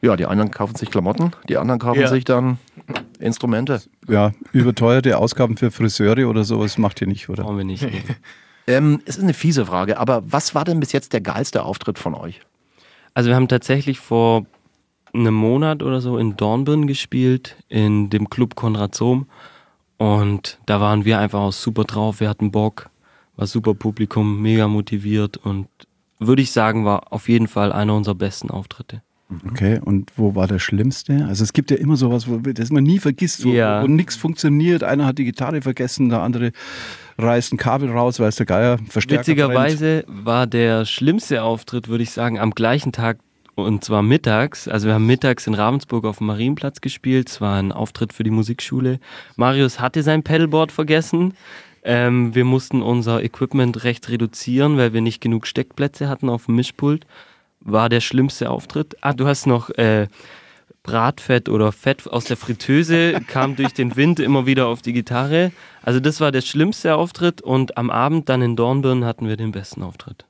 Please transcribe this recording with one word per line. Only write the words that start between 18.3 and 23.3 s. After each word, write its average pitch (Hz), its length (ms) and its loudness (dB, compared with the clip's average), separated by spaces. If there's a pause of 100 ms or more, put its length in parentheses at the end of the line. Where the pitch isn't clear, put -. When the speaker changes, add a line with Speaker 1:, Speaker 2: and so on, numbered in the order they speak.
Speaker 2:
Konrad 104 380 -2
Sohm. 127 320 0 (720)
Und 104 680 0
da 104 120 2
waren 104 240 2
wir 107 140 2
einfach 101 220 0
auch 101 140 0
super 110 300 -2
drauf, 107 360 -2
wir 107 100 0
hatten 104 220 -2
Bock, 107 400 -2 (460)